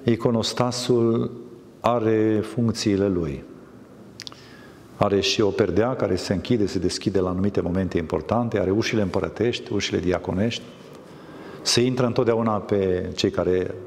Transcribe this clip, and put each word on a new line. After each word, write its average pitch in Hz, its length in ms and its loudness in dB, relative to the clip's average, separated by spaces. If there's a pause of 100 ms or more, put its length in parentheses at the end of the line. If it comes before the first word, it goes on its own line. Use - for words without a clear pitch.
iconostasul 117 1300 2 (500)
are 110 640 2
funcțiile 104 640 0
lui. 82 340 -2 (1500)
Are 101 240 2
și - 200 0
o 104 80 4
perdea 104 480 2
care 98 200 0
se - 160 -4
închide, 104 340 0
se 92 120 -4
deschide 95 420 0
la 92 80 0
anumite 95 320 0
momente 90 380 -2
importante, 101 600 -2
are 92 100 2
ușile 110 320 0
împărătești, 101 720 -2
ușile 101 260 -2
diaconești. 90 640 -2 (1000)
Se - 180 2
intră 127 260 2
întotdeauna 113 520 2
pe 92 560 0
cei 101 160 2
care 92 440 0 (120)